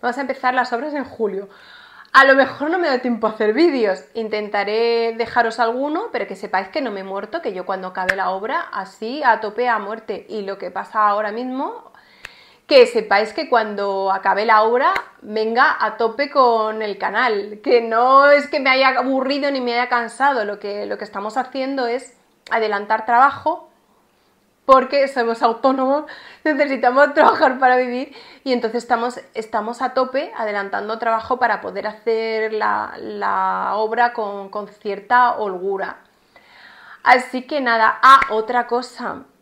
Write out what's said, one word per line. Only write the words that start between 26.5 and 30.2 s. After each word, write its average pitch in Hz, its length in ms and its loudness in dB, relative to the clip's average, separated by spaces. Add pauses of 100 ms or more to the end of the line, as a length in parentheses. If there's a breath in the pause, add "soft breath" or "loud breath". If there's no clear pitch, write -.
trabajar 285 460 4
para 254 160 6
vivir 254 400 -2 (280 loud breath)
y 262 100 0
entonces 233 300 -2
estamos, 233 360 -2 (140)
estamos 220 480 -6
a 254 120 -4
tope 262 440 -2